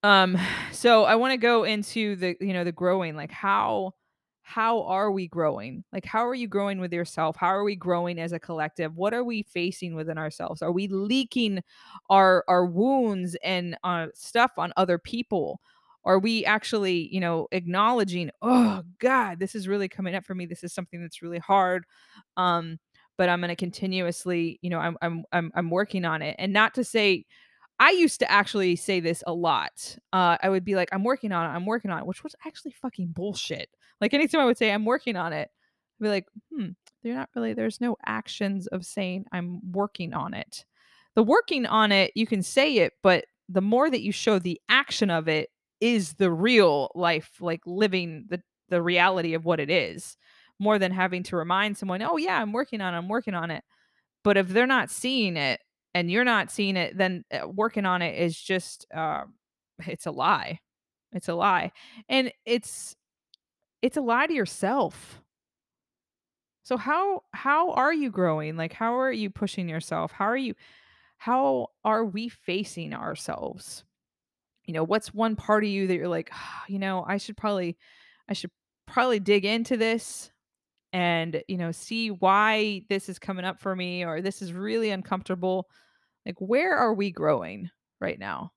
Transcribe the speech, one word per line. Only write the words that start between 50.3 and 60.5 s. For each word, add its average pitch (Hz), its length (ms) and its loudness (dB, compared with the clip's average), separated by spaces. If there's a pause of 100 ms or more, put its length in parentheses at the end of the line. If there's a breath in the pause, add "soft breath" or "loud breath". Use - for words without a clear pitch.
more 208 180 2
than 185 140 0
having 185 320 -2
to - 120 -6
remind 190 400 0
someone, 190 260 -6
"Oh, 330 160 -2
yeah, 311 220 0
I'm 208 120 -4
working 233 280 -4
on 180 140 -4
it. 170 40 -4
I'm 180 100 -8
working 214 260 -4
on 170 160 -4
it." 156 140 -8 (600)
But 208 120 6
if 190 120 4
they're 226 180 4
not 262 240 2
seeing 233 460 0
it 139 240 0 (340)
and 175 160 2
you're 233 140 2
not 220 260 2
seeing 196 260 -2
it, 180 200 -2
then, 185 360 0
uh, 76 160 -6
working 208 380 -2
on 180 160 0
it 147 160 -4
is 165 220 -2
just, - 540 -6
uh, 151 300 -4 (640)
it's - 200 -10
a 165 40 -6
lie. 156 500 -2 (520)